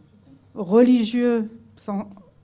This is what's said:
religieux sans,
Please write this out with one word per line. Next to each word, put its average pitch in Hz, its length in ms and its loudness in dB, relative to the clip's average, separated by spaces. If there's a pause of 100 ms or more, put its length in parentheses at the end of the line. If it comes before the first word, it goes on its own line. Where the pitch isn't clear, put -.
(540)
religieux 233 960 0 (260)
sans, 202 320 -10 (360)